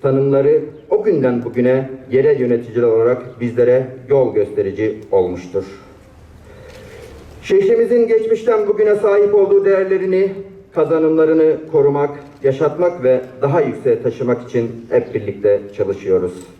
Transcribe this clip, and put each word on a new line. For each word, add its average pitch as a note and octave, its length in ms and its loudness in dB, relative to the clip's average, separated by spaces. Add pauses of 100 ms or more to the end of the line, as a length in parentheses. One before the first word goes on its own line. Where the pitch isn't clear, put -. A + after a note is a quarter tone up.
tanımları C#3 600 2 (280)
o G#3 140 0
günden B2+ 420 0
bugüne B2+ 440 0 (220)
yerel C3+ 280 2
yöneticiler A#2+ 440 -2
olarak A#2 580 0
bizlere B2 460 2 (220)
yol C3 240 2
gösterici G#2 680 -2 (120)
olmuştur. F2+ 540 -2 (1800)
Şehrimizin A4+ 680 2
geçmişten A3 600 0
bugüne G#3 280 2
sahip G3+ 400 2
olduğu G3 300 4
değerlerini, F#3+ 680 0 (420)
kazanımlarını D#3+ 840 2 (140)
korumak, C#3+ 480 0 (240)
yaşatmak D3+ 600 -2
ve B2+ 180 2 (200)
daha C#3+ 200 0
yükseğe B2 400 -2
taşımak A#2+ 480 -4
için A#2 220 -4 (180)
hep A#2 260 -2
birlikte G2+ 460 -2 (160)
çalışıyoruz. F#2+ 560 -2 (260)